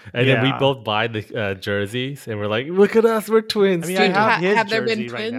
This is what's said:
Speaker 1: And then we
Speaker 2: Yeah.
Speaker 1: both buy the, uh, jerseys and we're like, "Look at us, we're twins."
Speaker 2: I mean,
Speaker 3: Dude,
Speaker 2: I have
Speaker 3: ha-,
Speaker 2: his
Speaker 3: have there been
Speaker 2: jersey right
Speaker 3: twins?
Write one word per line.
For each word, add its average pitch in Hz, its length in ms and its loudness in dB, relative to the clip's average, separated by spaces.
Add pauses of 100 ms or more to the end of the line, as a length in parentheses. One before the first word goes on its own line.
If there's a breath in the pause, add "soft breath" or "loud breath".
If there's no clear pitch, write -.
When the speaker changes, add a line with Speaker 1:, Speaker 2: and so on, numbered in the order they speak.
(140 loud breath)
Speaker 1:
And 123 140 2
then 117 140 2
we 131 60 2
Speaker 2:
Yeah. 127 100 -2
Speaker 1:
both 135 260 0
buy 110 240 0
the, 110 140 -6 (160)
uh, 101 160 -2
jerseys 104 760 -6
and 107 100 -6
we're 104 80 -4
like, 113 220 -2
"Look 190 280 4
at 220 80 6
us, 220 240 0
we're 220 140 4
twins." 196 420 0
Speaker 2:
I 165 40 -6
mean, 185 80 -4
Speaker 3:
Dude, 185 200 4
Speaker 2:
I 202 40 4
have 220 140 4
Speaker 3:
ha-, 214 60 0
Speaker 2:
his 190 160 2
Speaker 3:
have 220 140 0
there 220 120 0
been 226 180 -2
Speaker 2:
jersey - 100 -6
right 220 200 -6
Speaker 3:
twins? - 80 -6